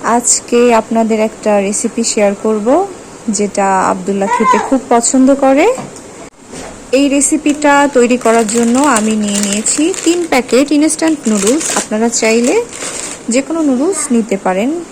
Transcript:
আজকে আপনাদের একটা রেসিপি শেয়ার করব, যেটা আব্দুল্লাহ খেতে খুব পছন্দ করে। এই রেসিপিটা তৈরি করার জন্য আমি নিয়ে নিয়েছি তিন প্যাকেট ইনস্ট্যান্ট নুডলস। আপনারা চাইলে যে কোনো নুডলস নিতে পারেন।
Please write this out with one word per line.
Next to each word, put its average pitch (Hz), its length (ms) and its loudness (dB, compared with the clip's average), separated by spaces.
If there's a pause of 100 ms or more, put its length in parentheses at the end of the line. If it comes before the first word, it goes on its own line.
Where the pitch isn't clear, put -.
(160)
আজকে - 440 0 (200)
আপনাদের 226 380 0 (100)
একটা 214 240 -2 (140)
রেসিপি 214 360 -4 (100)
শেয়ার 202 200 2 (120)
করব, 214 220 0 (720)
যেটা 202 280 0 (260)
আব্দুল্লাহ 196 420 -2
খেতে 208 240 2 (100)
খুব 269 120 2 (120)
পছন্দ 262 360 4 (160)
করে। 269 220 4 (1300)
এই 277 80 4 (100)
রেসিপিটা 294 580 2 (220)
তৈরি 247 280 4
করার 226 220 2 (100)
জন্য 233 200 2 (220)
আমি 220 160 0 (100)
নিয়ে 202 220 -2
নিয়েছি 208 360 -2 (220)
তিন 339 140 2 (140)
প্যাকেট 254 340 2 (120)
ইনস্ট্যান্ট 311 400 0 (120)
নুডলস। 214 360 0 (140)
আপনারা 220 280 -2 (120)
চাইলে 233 340 2 (760)
যে 247 180 2
কোনো 330 220 -4
নুডলস 277 320 0 (140)
নিতে 214 300 0
পারেন। 190 240 0 (240)